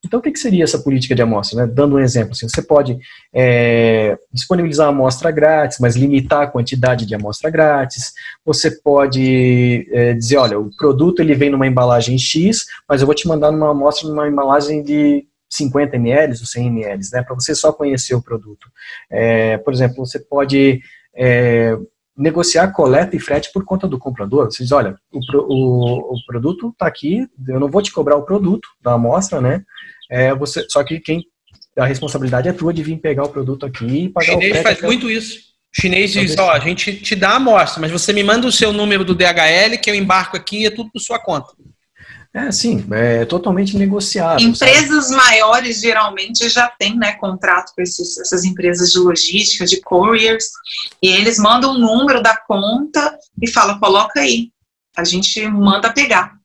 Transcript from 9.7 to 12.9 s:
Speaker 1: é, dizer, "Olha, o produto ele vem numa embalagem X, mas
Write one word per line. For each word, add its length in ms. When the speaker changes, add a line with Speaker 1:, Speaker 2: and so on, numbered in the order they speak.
Speaker 1:
é, 220
dizer, 240
"Olha, 200
o 200
produto 440
ele 140
vem 140
numa 180
embalagem 500
X, 480
mas 140